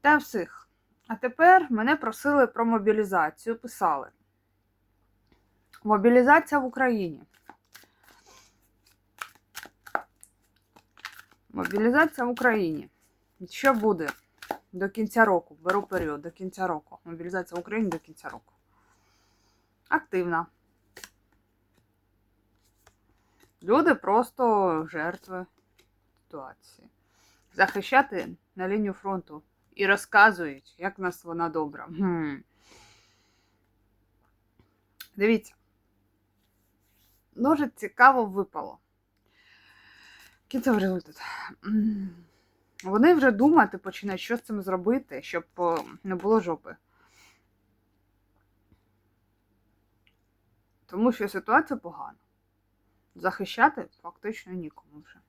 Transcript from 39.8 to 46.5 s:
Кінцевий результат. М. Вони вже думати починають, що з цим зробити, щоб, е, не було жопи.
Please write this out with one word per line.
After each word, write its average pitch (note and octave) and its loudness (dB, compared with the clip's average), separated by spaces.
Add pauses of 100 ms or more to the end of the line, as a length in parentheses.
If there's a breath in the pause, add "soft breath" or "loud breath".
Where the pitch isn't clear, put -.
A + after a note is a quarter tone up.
Кінцевий A#3+ 0
результат. F#3 -4 (480 loud breath)
М. G#3 -2 (760 loud breath)
Вони D#4+ 6
вже C4+ 6
думати A#3 4
починають, F#3+ -10
що A#3+ -6
з A#3 -12
цим G#3 -8
зробити, F#3+ -4
щоб, E3+ -8 (140)
е, E3+ 0 (260)
не F#3+ -6
було G#3 2
жопи. E3+ -8 (4000 soft breath)